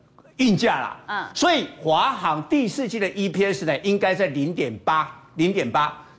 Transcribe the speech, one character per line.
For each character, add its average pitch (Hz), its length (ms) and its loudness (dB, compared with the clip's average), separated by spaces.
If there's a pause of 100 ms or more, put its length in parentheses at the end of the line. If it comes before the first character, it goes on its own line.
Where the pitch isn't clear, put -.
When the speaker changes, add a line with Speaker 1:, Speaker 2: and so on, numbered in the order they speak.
(380)
Speaker 1:
运 240 180 4
价 175 240 2
啦。 117 160 -6 (100)
Speaker 2:
嗯。 208 280 -6
Speaker 1:
所 339 200 2
以 247 140 -2 (140)
华 175 300 2
航 160 320 -2
第 277 220 2
四 247 220 -4
季 226 100 -6
的 196 120 0
E 196 180 -2
P 175 160 0
S 196 220 -2
呢， 214 140 0
应 202 180 0
该 196 160 2
在 185 140 0
零 143 260 -2
点 135 240 -4
八、 156 360 0 (200)
零 170 180 2
点 139 180 -2
八， 147 320 -2 (160)